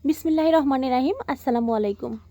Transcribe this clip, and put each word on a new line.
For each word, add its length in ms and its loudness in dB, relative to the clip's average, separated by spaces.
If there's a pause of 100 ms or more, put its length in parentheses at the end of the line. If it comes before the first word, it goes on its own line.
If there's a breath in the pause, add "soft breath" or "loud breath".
বিসমিল্লাহির 480 2
রহমানির 380 2
রাহিম, 240 0 (120)
আসসালামু 460 -2
আলাইকুম। 440 -4 (140)